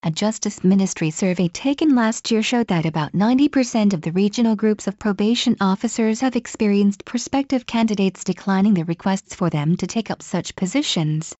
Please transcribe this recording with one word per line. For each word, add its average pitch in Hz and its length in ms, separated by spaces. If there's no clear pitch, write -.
A 175 80
Justice 208 520
Ministry 185 460
survey 180 400
taken 277 460
last 226 360
year 226 120
showed 233 240
that 170 180
about 156 300
ninety 254 340
percent 240 460
of 156 80
the 160 100
regional 208 420
groups 214 320
of 196 120
probation 214 640
officers 220 580
have 254 160
experienced 202 720
prospective 269 580
candidates 202 580
declining 196 520
the 165 100
requests 190 500
for 175 140
them 156 300
to 185 80
take 220 240
up - 100
such - 360
positions. 170 840